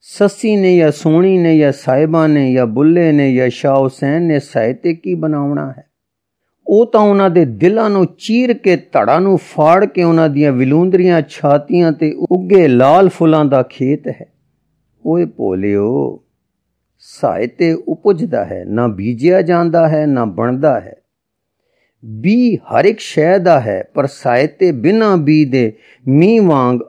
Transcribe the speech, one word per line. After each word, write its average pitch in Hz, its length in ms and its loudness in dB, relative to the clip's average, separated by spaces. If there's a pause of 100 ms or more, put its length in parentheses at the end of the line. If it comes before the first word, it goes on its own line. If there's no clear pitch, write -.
ਸੱਸੀ 208 540 -2
ਨੇ 185 220 2
ਜਾਂ 156 140 2
ਸੋਹਣੀ 175 460 2
ਨੇ 165 200 2
ਜਾਂ 147 140 2
ਸਾਹਿਬਾਂ 156 580 0
ਨੇ 139 240 0
ਜਾਂ 127 120 0
ਬੁੱਲੇ 156 460 0
ਨੇ 139 240 0
ਜਾਂ 127 140 0
ਸ਼ਾਹ 135 280 -2
ਹੁਸੈਨ 139 460 -2
ਨੇ 156 160 -2
ਸਾਹਿਤੇ 113 540 -4
ਕੀ 180 200 -8
ਬਣਾਉਣਾ 147 580 -6
ਹੈ? - 180 -20 (760)
ਉਹ 220 180 4
ਤਾਂ 220 160 0
ਉਹਨਾਂ 202 280 2
ਦੇ 165 160 2
ਦਿਲਾਂ 185 440 -2
ਨੂੰ 196 160 0
ਚੀਰ 240 480 -2
ਕੇ, 185 220 0
ਧੜਾਂ 127 460 -2
ਨੂੰ 190 160 2
ਫਾੜ 165 480 2
ਕੇ 180 180 -4
ਉਹਨਾਂ 165 260 2
ਦੀਆਂ 143 220 0
ਵਿਲੂੰਦਰੀਆਂ 170 800 2
ਛਾਤੀਆਂ 151 600 0
ਤੇ 151 240 -4 (160)
ਉੱਗੇ 185 360 2
ਲਾਲ 139 420 4
ਫੁੱਲਾਂ 156 360 0
ਦਾ 131 180 0
ਖੇਤ 135 440 -6
ਹੈ। - 180 -12 (800)
ਓਏ 170 200 0
ਭੋਲਿਓ, 101 960 -4 (760)
ਸਾਹਿਤੇ 123 720 -4
ਉਪਜਦਾ 160 720 -4
ਹੈ, 90 220 -12
ਨਾ 113 200 -2
ਬੀਜਿਆ 120 540 -2
ਜਾਂਦਾ 170 460 0
ਹੈ, 151 180 -2
ਨਾ 131 200 -2
ਬਣਦਾ 123 540 -2
ਹੈ। - 160 -18 (1080)
ਬੀ 185 500 0
ਹਰ 123 300 -2
ਇੱਕ 214 140 0
ਸ਼ੈ 175 380 -2
ਦਾ 165 220 2
ਹੈ, 104 240 -6 (100)
ਪਰ 139 140 -4
ਸਾਹਿਤੇ 147 640 -2
ਬਿਨਾਂ 190 460 0
ਬੀ 151 280 2
ਦੇ 123 280 -2 (340)
ਮੀਂਹ 180 340 2
ਵਾਂਗ 131 480 2